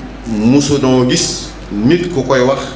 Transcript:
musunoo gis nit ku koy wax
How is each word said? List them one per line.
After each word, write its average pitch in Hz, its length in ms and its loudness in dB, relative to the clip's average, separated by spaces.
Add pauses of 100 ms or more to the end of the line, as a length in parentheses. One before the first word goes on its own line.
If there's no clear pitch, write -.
(280)
musunoo 127 840 2
gis - 400 -2 (220)
nit 135 420 2
ku 135 100 -2
koy 127 180 2
wax 135 180 2 (160)